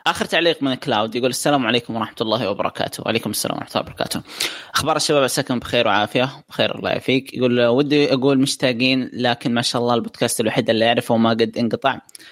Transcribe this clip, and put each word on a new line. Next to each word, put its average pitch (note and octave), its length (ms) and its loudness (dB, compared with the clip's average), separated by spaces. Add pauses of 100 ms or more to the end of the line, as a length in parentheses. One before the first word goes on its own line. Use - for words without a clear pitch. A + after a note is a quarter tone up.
آخر F3 180 0
تعليق E3 380 2
من C3 120 0
كلاود، A2+ 400 -2
يقول: B2 140 0
"السلام C3+ 380 0
عليكم A#2 280 0
ورحمة A2 260 -4
الله A2 280 0
وبركاته." - 560 -4
وعليكم A2 240 -2
السلام - 280 -4
ورحمة - 140 -10
الله - 100 0
وبركاته. - 400 -6 (520)
"أخبار D3+ 220 0
الشباب، D3 280 2
عساكم B2+ 360 -2
بخير A#2+ 280 0
وعافية." G#2+ 600 0
بخير، - 260 -2
الله F#2+ 140 -4
يعافيك. C3 440 -2
يقول: B2 320 2
"ودي C#3+ 480 2
أقول C3+ 260 2
مشتاقين، C3 720 0
لكن A#2+ 400 0
ما A#2+ 80 2
شاء A#2+ 200 -2
الله A#2+ 120 2
البودكاست A#2 460 -2
الوحيد A2 300 0
اللي A2+ 180 4
أعرفه A#2+ 300 2
ما A2+ 120 4
قد A2+ 280 0
انقطع." A#2 420 -2 (320)